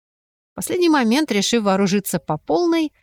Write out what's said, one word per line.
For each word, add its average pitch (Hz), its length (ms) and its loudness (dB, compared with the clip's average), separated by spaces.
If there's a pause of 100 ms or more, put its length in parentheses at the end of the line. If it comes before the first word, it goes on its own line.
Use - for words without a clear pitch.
(520)
В - 40 -20
последний 339 340 0
момент, 269 420 2
решив 220 300 0
вооружиться 190 560 0
по 156 180 -8
полной, 330 560 -2 (100)